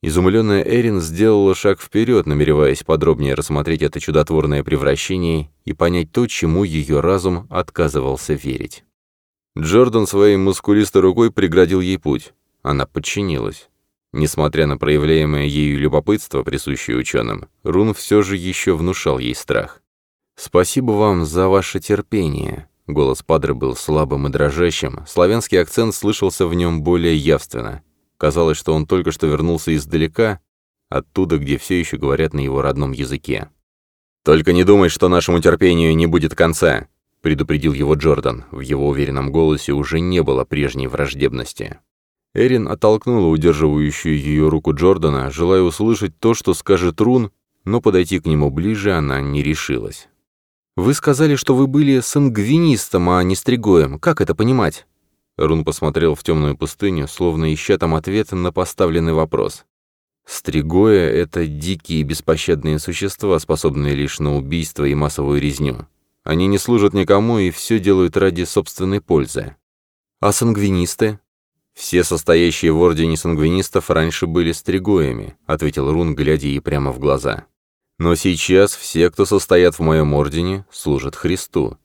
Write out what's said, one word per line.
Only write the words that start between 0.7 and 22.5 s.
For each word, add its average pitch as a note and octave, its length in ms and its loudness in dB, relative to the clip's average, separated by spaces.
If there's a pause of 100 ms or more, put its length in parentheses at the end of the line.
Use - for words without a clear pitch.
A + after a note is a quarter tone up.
сделала F#2+ 540 2
шаг G2 260 0
вперёд, A2 460 0
намереваясь D2 560 2
подробнее D2+ 500 0
рассмотреть D2 480 -2
это D2 180 -2
чудотворное D2 640 0
превращение D2+ 880 -2 (140)
и D#2 80 -8
понять E2+ 400 -2
то, A#2+ 140 0
чему F2 380 0
её D2+ 360 -2
разум F2+ 480 -2
отказывался D2+ 880 -4
верить. C2+ 500 -10 (760)
Джордан A2 480 2
своей G2+ 300 4
мускулистой G2 640 2
рукой F#2+ 320 4
преградил F#2 480 2
ей F#2 180 -2
путь. - 360 -4 (280)
Она C#2 220 -2
подчинилась. D2+ 840 -6 (420)
Несмотря D2+ 540 0
на C#2+ 100 -2
проявляемое D2+ 680 2
ею D2 320 0
любопытство, D2 640 0
присущее B1+ 560 -6
учёным, A1+ 500 -4 (140)
Рун G2+ 320 0
всё - 260 2
же G2 160 -2
ещё F2+ 400 -2
внушал D#2 420 -2
ей B1 160 -4
страх. - 480 -6 (540)
«Спасибо A2+ 560 0
вам G#2 320 2
за F2 240 0
ваше F#2+ 320 0
терпение». E2+ 880 -4 (180)